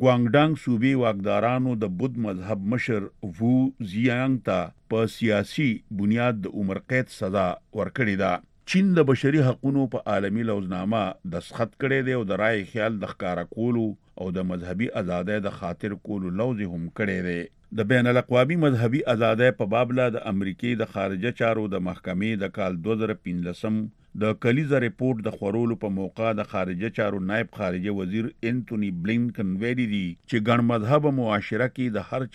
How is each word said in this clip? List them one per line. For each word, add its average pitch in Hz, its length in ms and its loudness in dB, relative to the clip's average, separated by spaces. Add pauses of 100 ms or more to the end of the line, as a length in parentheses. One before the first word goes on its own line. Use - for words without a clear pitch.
ګوانګډانګ 127 640 4
صوبې 123 380 2
واکدارانو 113 840 0
د 92 160 -2
بودھ 123 180 -2 (100)
مذهب 95 440 -4
مشر 110 380 -2 (160)
وو 107 260 2 (400)
زیانګ 123 560 0
ته 90 240 0 (160)
په 110 300 2
سیاسي 113 520 2 (300)
بنیاد 113 420 2
د 107 200 -6
عمر 95 260 -4
قید 127 320 -2
سزا 95 320 2
ورکړې 101 720 -2
ده. 92 100 2 (380)
چین 190 240 4
د 143 160 6
بشري 143 340 2
حقونو 135 480 0
په - 180 -6
عالمي 101 380 0
لوزنامه 98 560 -2 (260)
دستخط 95 480 -6
کړی 135 260 0
دی 131 120 0
او 107 100 -2
د 95 140 -2
رای 107 260 0
خیال 110 320 -2
د 92 120 -6
ښکاره 87 420 -4
کولو 113 340 0 (320)
او 90 160 -6
د 92 160 -2
مذهبي 90 480 -4
ازادۍ 90 460 -2
د 95 120 -6
خاطر 98 380 -6 (100)
کولو 95 320 -4
لوز 120 220 0
یې 98 160 -4
هم 85 80 -6 (140)
کړی 95 280 0
دی. 87 160 -2 (360)
د 107 120 0
بین 123 160 4
الاقوامي 123 560 4
مذهبي 123 380 4 (120)
ازادۍ 113 460 4
په 107 160 -2
باب 120 240 2
له 127 160 2
د - 160 -6
امریکې 98 500 -2
د 110 120 -2
خارجه 98 460 -2
چارو 113 240 2 (120)
د 90 120 -2
محکمې 92 560 -2
د 95 140 -4
کال 92 200 -2 (100)
دوه 110 160 0
زره 107 120 0 (120)
پنځلسم 87 520 -4 (440)
د 107 120 2 (100)
کلیزه 135 400 2
رپورت 120 400 -2
د 110 120 -4
خورولو 113 480 0
په 101 100 -2
موقع 98 440 -2
د 101 120 -6
خارجه 92 480 -2
چارو 101 320 0
نائب 110 300 -2
خارجه 92 400 -2
وزیر 110 280 -2 (220)
انتونی 110 400 -2 (160)
بلینکن 113 560 0
ویلي 120 320 0
دي 98 80 0 (260)
چې 123 80 0 (120)
ګڼ 120 240 4
مذهبه 139 480 2
معاشره 110 500 0
کې 123 260 -4
د 95 140 -4
هر 127 240 -4